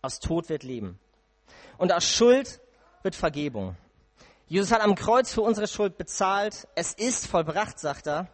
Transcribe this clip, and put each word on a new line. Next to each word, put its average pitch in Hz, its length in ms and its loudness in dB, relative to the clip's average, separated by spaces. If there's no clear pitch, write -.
Aus 131 160 -10
Tod 165 300 -4
wird 151 120 -4
Leben. 113 380 -10
Und 180 120 2
aus 175 160 2
Schuld 247 540 4
wird 190 140 -2
Vergebung. 135 600 -4
Jesus 196 240 0
hat 220 100 4
am 208 120 4
Kreuz 240 400 2
für 226 80 0
unsere 208 260 0
Schuld 202 300 -2
bezahlt. 196 800 -2
„Es - 180 -4
ist 233 320 -4
vollbracht“, 165 540 -2
sagt 143 260 -6
er. 160 280 -4